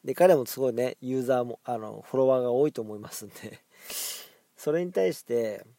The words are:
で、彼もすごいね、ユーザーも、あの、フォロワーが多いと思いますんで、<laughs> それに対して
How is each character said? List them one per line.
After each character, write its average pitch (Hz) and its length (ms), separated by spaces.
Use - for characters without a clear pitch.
で、 135 100
彼 175 200
も 127 100
す - 140
ご 131 100
い 117 40
ね、 123 280
ユ 131 180
ー 123 60
ザ 123 160
ー 123 40
も、 117 200
あ 120 120
の、 107 300
フ - 80
ォ 131 60
ロ 131 60
ワ 131 120
ー 123 40
が 123 80
多 135 140
い 151 60
と 120 100
思 107 140
い 104 40
ま 107 120
す - 140
ん 101 40
で、 - 300
<laughs> - 480
そ - 160
れ 175 140
に 180 80
対 185 200
し - 100
て 117 420